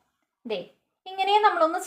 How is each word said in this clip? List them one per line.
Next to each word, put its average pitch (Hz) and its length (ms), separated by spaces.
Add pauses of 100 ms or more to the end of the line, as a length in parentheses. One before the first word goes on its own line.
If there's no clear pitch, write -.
(500)
ദേ 190 100 (500)
ഇങ്ങനെ 381 240 (120)
നമ്മളൊന്ന് 339 400